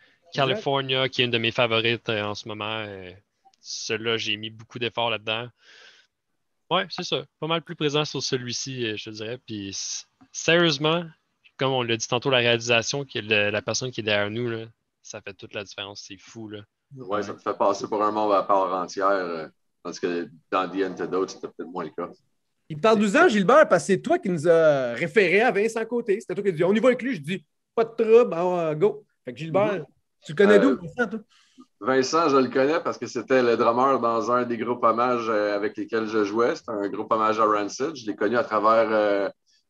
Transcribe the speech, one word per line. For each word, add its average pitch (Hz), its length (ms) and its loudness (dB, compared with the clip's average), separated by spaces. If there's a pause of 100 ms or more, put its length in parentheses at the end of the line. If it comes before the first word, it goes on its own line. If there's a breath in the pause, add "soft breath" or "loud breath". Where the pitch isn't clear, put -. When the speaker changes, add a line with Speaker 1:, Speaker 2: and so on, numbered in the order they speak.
(340 soft breath)
Speaker 1:
California, 131 760 0
qui 127 140 0
est - 20 4
une 123 60 -2
de 117 80 0
mes 113 120 0
favorites, 113 580 0
euh, 107 140 -2
en 104 120 -4
ce - 120 -14
moment. 107 400 -8
Euh, 95 220 -14 (500)
celle-là, 113 580 -6
j'ai 110 200 -4
mis 110 140 -12
beaucoup 110 260 -18
d'efforts 117 320 -4
là-dedans. 113 380 -6 (1200 soft breath)
Ouais, 185 200 0
c'est - 140 -8
ça. 147 220 -6 (140)
Pas 156 80 -8
mal 165 160 -2
plus 170 120 -14
présent 151 300 0
sur 143 160 -8
celui-ci, 123 640 -6
euh, 107 120 -4
je - 80 -12
te - 100 -12
dirais. 110 300 -10
Puis, 101 240 -8
s-, - 360 -10 (260)
sérieusement, 165 720 2 (540)
comme 135 140 0
on 131 100 0
l'a 117 160 0
dit - 100 -6
tantôt, 127 220 0
la 131 80 4
réalisation, 120 680 2
qui - 120 -10
est 113 60 -4
le, 104 260 2
la 104 140 -2
personne 123 260 -4
qui 123 120 -10
est - 20 -6
derrière 104 260 0
nous, 117 200 -6
là, 113 160 -8 (360)
ça 107 200 -16
fait 101 120 -16
toute 110 220 -18
la 104 80 -8
différence. 101 440 -14
C'est 98 100 -18
fou, 110 320 -16
là. 104 100 -14 (360)
Speaker 2:
Ouais, 104 280 -4
ça 98 100 -8
te - 80 -16
fait 101 160 -4
passer 101 300 0
pour 104 160 0
un 104 80 2
membre 107 240 2
à 95 100 2
part 95 280 2
entière, 95 360 -2
euh, 85 380 -2 (360)
tandis 85 160 -10
que 87 300 -4 (220)
dans 92 180 0
The 95 140 -2
Antidote, 90 480 -4
c'était - 160 -14
peut-être 82 220 -12
moins 90 140 -8
le 78 80 -8
cas. 87 200 -10 (560)
Speaker 3:
Il 151 140 -10
parle 220 160 4
douze 208 180 2
ans, 339 120 6
Gilbert, 226 420 6
parce 175 140 4
que - 100 -10
c'est 185 80 0
toi 330 160 0
qui 277 120 -4
nous 170 180 0
as 147 460 6
référé 175 480 4
à 254 100 4
Vincent 226 340 0
Côté. 226 340 0
C'était - 140 -8
toi 202 100 -6
qui 202 60 4
as 185 40 0
dit, « 156 100 0
On 185 100 4
y 220 60 4
va 226 80 6
avec 247 160 4
lui. » 262 120 -4
Je 156 60 -8
dis, « 185 240 -6 (300)
Pas 233 80 2
de 226 120 -2
trouble, 220 380 6
ah, 170 400 0
go. » 208 320 0 (200)
Fait 127 80 -10
que 113 40 -14
Gilbert, 185 440 0
Speaker 2:
Mhm. 143 40 -12 (400)
Speaker 3:
tu - 60 -14
le 147 40 -10
connais 202 220 6
Speaker 2:
Euh, - 20 10 (160)
Speaker 3:
d'où, - 60 -12
Vincent, 220 280 -4
toi ? 220 100 -8 (600 soft breath)
Speaker 2:
Vincent, 131 500 2
je 139 80 4
le 131 100 4
connais 139 320 2
parce 131 180 -4
que 120 80 -8
c'était 123 380 0
le 117 120 4
drummer 120 440 4
dans 117 320 0
un 123 120 2
des 117 140 -4
groupes 117 260 -4
hommages, 117 460 2
euh, 104 260 0
avec 104 220 -4
lesquels 110 300 -4
je 107 160 2
jouais. 117 320 0
C'était - 160 -12
un 101 180 -4
groupe 101 220 -6
hommage 110 280 2
à 110 60 4
Rancid. 107 500 -2
Je 117 120 -12
l'ai 101 80 -6
connu 107 200 0
à 117 80 2
travers, 110 480 2
euh, 101 380 2 (400)